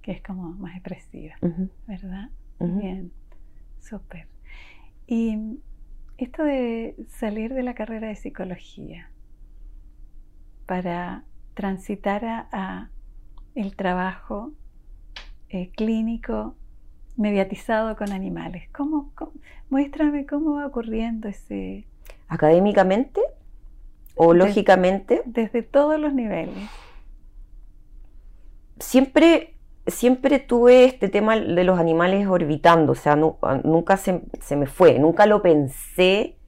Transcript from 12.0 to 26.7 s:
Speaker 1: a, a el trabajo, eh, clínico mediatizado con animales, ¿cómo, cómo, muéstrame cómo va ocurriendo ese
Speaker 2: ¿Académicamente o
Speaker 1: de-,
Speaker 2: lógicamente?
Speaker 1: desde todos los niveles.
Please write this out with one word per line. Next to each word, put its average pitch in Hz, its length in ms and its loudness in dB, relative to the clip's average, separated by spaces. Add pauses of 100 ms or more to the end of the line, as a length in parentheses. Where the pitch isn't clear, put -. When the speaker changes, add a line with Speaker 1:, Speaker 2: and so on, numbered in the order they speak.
Speaker 1:
a, 226 280 -8
a 190 380 -10 (640)
el 196 220 -8
trabajo, 190 760 -6 (960)
eh, 185 280 -8
clínico 220 800 -4 (600)
mediatizado 214 800 -2
con 202 160 -6
animales, 175 600 -10
¿cómo, 285 420 -4
cómo, - 180 -14 (380)
muéstrame 285 560 -2
cómo 294 300 -2
va 285 100 -6
ocurriendo 226 640 -6
ese 196 580 -10 (420)
Speaker 2:
¿Académicamente 190 920 4 (960)
o 165 160 6
Speaker 1:
de-, 175 80 6
Speaker 2:
lógicamente? 196 840 4
Speaker 1:
desde 226 380 -4
todos 294 380 2
los 302 120 -2
niveles. 208 560 -6 (2000)